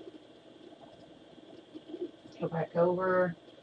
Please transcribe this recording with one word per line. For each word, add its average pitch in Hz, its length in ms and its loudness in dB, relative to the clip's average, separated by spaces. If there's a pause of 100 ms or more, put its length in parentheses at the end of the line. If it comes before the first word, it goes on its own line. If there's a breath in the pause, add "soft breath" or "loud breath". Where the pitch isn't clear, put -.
(2500)
Go - 100 -2
back - 280 -2
over, 180 580 4 (280)